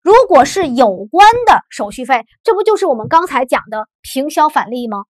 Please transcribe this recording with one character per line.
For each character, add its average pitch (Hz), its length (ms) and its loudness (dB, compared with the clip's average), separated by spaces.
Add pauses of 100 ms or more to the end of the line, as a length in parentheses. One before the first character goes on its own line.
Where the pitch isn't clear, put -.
如 359 120 2 (140)
果 285 160 4
是 311 260 -4
有 214 360 -2
关 370 240 4 (160)
的 349 140 4 (100)
手 208 220 -10
续 254 120 -14
费， 240 220 -2 (180)
这 453 100 0
不 403 100 -2
就 427 140 2
是 381 100 -2
我 269 80 0
们 220 120 -10
刚 330 200 0
才 262 180 -4
讲 240 240 -2
的 214 180 -10 (140)
平 277 280 -6
销 302 200 0
返 226 220 -4
利 247 160 -8
吗？ 202 260 -10